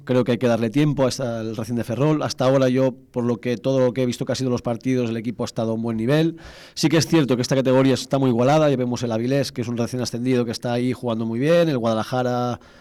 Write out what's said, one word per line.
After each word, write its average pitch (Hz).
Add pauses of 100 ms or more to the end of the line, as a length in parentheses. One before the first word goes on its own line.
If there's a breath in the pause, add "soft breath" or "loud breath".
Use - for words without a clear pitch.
creo 123
que 127
hay 117
que 127
darle 117
tiempo 143
a 123
esta, 117
al 110
Racing 117
de 117
Ferrol. 143
Hasta 127
ahora 131
yo, 127 (160)
por 123
lo 120
que, 123
todo 135
lo 123
que 131
he -
visto 120
que 131
ha 123
sido 131
los 120
partidos, 123
el 113
equipo 113
ha -
estado 113
a -
un 113
buen 113
nivel. 156 (360 loud breath)
Sí -
que 165
es 151
cierto 135
que 117
esta 139
categoría 131
está -
muy 135
igualada, 135
ya 135
vemos 123
el 117
Avilés, 123
que 127
es 110
un 120
recién 120
ascendido 123
que 117
está 120
ahí 123
jugando 117
muy 113
bien, 165
el 135
Guadalajara 120 (220 loud breath)